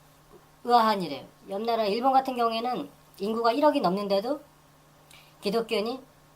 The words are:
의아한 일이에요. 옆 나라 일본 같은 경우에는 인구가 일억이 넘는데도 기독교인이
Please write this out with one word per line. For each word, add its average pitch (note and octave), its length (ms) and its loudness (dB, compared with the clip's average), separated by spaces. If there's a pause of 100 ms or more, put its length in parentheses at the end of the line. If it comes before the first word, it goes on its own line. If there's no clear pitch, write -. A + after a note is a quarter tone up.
(640)
의아한 A3 380 4
일이에요. C#3 240 -8 (240)
옆 G3+ 120 -6
나라 A3+ 240 0
일본 A#3+ 280 2
같은 C4 220 2
경우에는 A3+ 540 -2 (300)
인구가 A3+ 320 0
일억이 C#4+ 300 2
넘는데도 G3 580 -2 (1000)
기독교인이 A3+ 580 -2 (360)